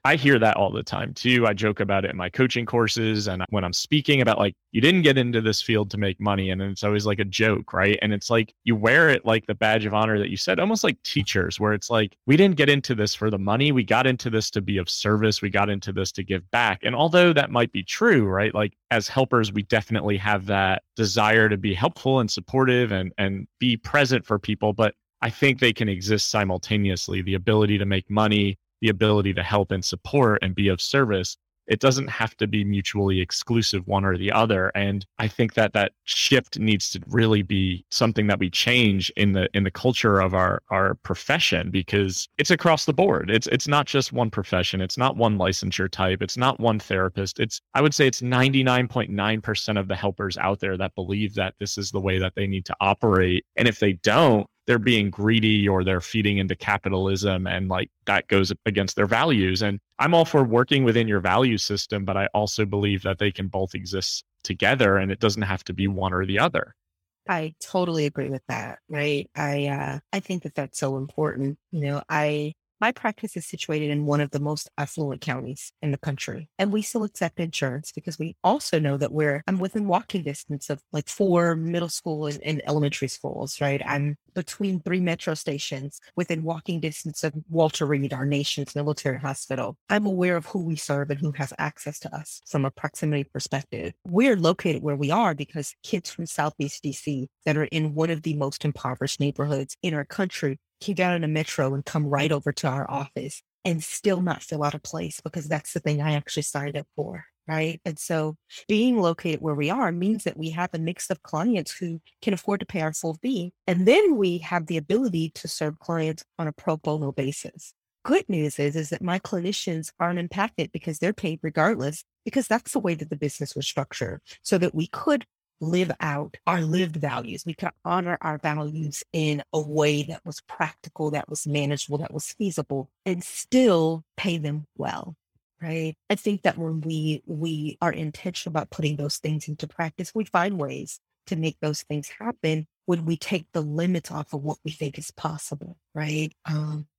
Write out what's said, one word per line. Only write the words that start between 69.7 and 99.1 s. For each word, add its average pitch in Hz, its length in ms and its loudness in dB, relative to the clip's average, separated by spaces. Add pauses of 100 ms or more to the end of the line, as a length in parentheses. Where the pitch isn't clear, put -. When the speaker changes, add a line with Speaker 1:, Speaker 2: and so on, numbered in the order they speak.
Speaker 2:
I 202 80 -2
think 180 240 -6
that 147 100 -12
that's 139 240 -6
so 135 200 -2
important. 139 600 -4 (140)
You 165 80 -4
know, 143 280 -4
I, 151 440 -2 (280)
my 233 120 2
practice - 440 -6
is 170 100 -8
situated 151 440 -4
in 147 160 -2
one 147 160 2
of 143 80 -4
the 143 100 -4
most 147 380 -6
affluent 143 420 -6
counties 127 500 -8 (120)
in 151 80 -2
the 139 80 -2
country. - 500 -8 (100)
And 202 140 0
we 214 80 0
still 214 240 -4
accept - 340 -4
insurance 151 540 -4
because 156 260 -12
we 165 240 -8
also 196 360 0
know 143 180 2
that 135 160 -2
we're, 147 340 0
I'm 190 120 -2
within 202 280 -4
walking 190 360 -2
distance 143 480 -8
of, 143 100 -6 (100)
like, 151 160 -4
four 170 500 2
middle 170 340 -4
school 151 360 -6
and, 147 160 -6
and 151 240 -4
elementary 143 420 0
schools, - 520 -10
right? 139 240 -2
I'm 143 320 -2 (160)
between 185 480 -4
three 185 200 -4
metro 170 340 -2
stations, 143 640 -8 (160)
within 160 260 -2
walking 165 380 -6
distance 151 420 -8
of 151 120 -2 (160)
Walter 160 340 0
Reed, 139 300 -2
our 131 100 -6
nation's 143 500 -4
military 147 440 -4
hospital. 131 580 -6 (140)
I'm 208 160 0
aware 180 300 0
of 160 100 -6
who 185 180 -6
we 160 120 -4
serve 143 340 -4
and 139 100 -4
who 151 120 -2
has 139 260 -6
access 151 400 -8
to - 180 -12
us - 320 -14
from 139 160 -2
a 131 60 -2
proximity 147 540 -4
perspective. 139 680 -8 (140)
We're 214 300 4
located 165 460 0
where 143 140 -2
we 143 140 -2
are 190 240 2
because 143 480 -8
kids - 280 -6
from 170 160 -10
Southeast 151 580 -4
D 143 80 -4
C 139 360 -8 (160)
that 151 120 2
are 151 80 0
in 156 280 -2
one 156 160 0
of 160 140 -4
the 156 140 -2
most 139 280 -4
impoverished - 540 -4